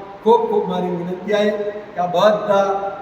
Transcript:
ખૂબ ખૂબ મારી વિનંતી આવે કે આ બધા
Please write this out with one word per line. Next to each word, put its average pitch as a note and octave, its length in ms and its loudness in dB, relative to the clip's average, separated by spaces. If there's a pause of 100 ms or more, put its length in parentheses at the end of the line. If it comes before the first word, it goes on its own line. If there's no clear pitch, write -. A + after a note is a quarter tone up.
(220)
ખૂબ A3+ 280 4
ખૂબ - 180 0
મારી F3+ 180 -4
વિનંતી F3+ 460 -6
આવે G#3 180 2 (440)
કે F3 60 -4
આ F3+ 60 0
બધા G3 960 2